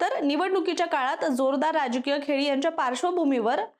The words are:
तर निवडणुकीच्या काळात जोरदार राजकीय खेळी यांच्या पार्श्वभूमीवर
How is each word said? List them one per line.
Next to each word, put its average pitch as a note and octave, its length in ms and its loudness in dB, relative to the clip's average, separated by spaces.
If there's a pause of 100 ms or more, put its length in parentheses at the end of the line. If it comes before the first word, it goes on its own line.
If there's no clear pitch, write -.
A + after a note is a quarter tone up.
तर G#4 200 -2
निवडणुकीच्या E4+ 680 0
काळात D4+ 380 -2
जोरदार C#4 500 2
राजकीय C4+ 480 0
खेळी C#4+ 220 0
यांच्या C#4+ 260 0
पार्श्वभूमीवर C#4 880 0 (200)